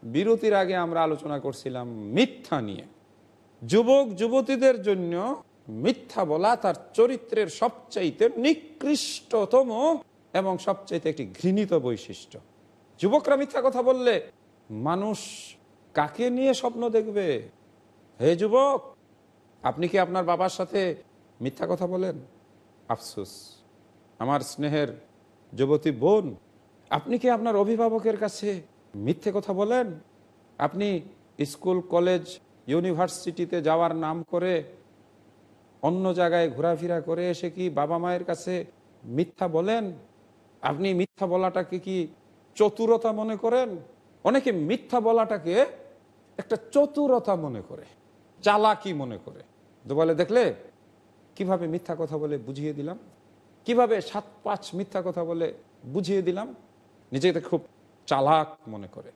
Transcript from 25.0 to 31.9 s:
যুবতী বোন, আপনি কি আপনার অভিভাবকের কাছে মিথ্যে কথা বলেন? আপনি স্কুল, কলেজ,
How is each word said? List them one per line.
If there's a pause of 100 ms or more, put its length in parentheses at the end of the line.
যুবতী
বোন, (540)
আপনি
কি
আপনার
অভিভাবকের
কাছে (340)
মিথ্যে
কথা
বলেন? (580)
আপনি (440)
স্কুল,
কলেজ, (280)